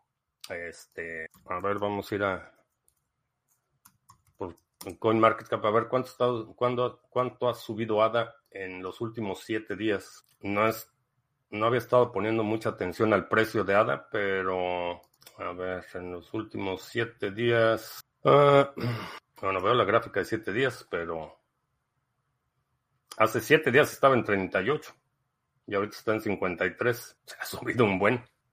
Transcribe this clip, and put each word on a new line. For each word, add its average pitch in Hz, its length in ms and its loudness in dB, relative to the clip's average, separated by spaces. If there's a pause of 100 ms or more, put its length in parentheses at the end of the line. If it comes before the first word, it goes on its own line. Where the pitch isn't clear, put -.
(500)
Este, 85 800 -10 (180)
a 90 160 -6
ver, 101 180 -2
vamos 101 320 -4
a 107 40 -2
ir 101 100 -2
a, 92 280 -4 (1800)
por, 87 220 -10 (280)
en 90 100 -12
CoinMarketCap, 110 680 2
a 107 80 2
ver 113 160 4
cuánto 123 220 -2
está, - 160 0 (320)
cuándo, 123 520 0
cuánto 123 380 -2
ha 117 60 2
subido 110 500 0
ada 113 320 0 (160)
en 92 320 -10
los 92 160 -10
últimos 113 460 -6
siete 110 320 -6
días. 104 480 -4 (160)
No 101 260 0
es, - 240 -6 (580)
no 107 180 0
había 120 120 2
estado 120 320 2
poniendo 107 320 0
mucha 110 260 -2
atención 104 440 0
al 92 160 2
precio 110 340 2
de 98 120 2
ada, 127 340 2
pero, 92 920 -2 (360)
a 90 160 -8
ver, 90 400 -6
en 90 180 -10
los 87 220 -12
últimos 104 480 -6
siete 113 500 -6
días, 113 680 0 (240)
ah, 139 500 6
<clears throat> - 640 -8
bueno, 95 200 0
veo 104 120 4
la 117 120 4
gráfica 101 340 0
de 90 60 0
siete 95 260 -6
días, 123 400 -2
pero... 85 460 -6 (1800)
Hace 110 220 2
siete 143 300 4
días 135 200 4
estaba 135 220 4
en 113 100 4
treinta 95 380 0
y 101 80 -2
ocho - 240 -6 (720)
y 104 80 -6
ahorita 101 240 -2
está - 160 -2
en 104 80 -2
cincuenta 92 460 -2
y 87 100 -8
tres. - 480 -4
Se - 100 -18
ha - 100 -14
subido 120 380 -2
un 98 140 4
buen. 117 260 2 (300)